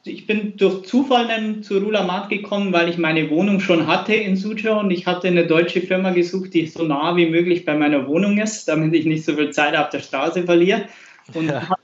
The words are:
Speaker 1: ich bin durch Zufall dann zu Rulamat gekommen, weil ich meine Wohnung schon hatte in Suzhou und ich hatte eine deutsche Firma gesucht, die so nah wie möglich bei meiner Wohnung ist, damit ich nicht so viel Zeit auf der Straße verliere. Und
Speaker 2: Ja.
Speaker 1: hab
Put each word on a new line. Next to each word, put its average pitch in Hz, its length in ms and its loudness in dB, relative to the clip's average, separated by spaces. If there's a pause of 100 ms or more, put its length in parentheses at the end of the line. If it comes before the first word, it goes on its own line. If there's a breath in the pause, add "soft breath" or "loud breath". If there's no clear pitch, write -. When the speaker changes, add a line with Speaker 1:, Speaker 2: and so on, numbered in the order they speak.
Speaker 1:
ich 196 220 -14
bin 214 300 -4
durch 190 280 0
Zufall 247 440 2
dann 214 340 -4
zu 196 160 -2
Rulamat 196 520 0
gekommen, 202 420 -2
weil 170 160 2
ich 170 80 -4
meine 160 320 0
Wohnung 185 320 2
schon 160 260 2
hatte 190 280 0
in 202 220 0
Suzhou 214 420 -2
und 202 120 0
ich 175 140 -2
hatte 180 240 -2
eine 170 180 2
deutsche 175 360 2
Firma 190 300 0
gesucht, 175 420 -2
die 156 120 2
so - 160 -8
nah 156 320 0
wie 170 120 4
möglich 170 400 0
bei 151 80 0
meiner 147 340 0
Wohnung 202 300 2
ist, 214 300 -4
damit 156 260 0
ich 156 100 2
nicht 156 220 0
so 156 80 0
viel 147 160 0
Zeit 147 260 0
auf 147 140 0
der 139 100 -6
Straße 160 440 -4
verliere. 180 420 4 (460 loud breath)
Und 160 140 -4
Speaker 2:
Ja. 143 220 -4
Speaker 1:
hab 185 160 -2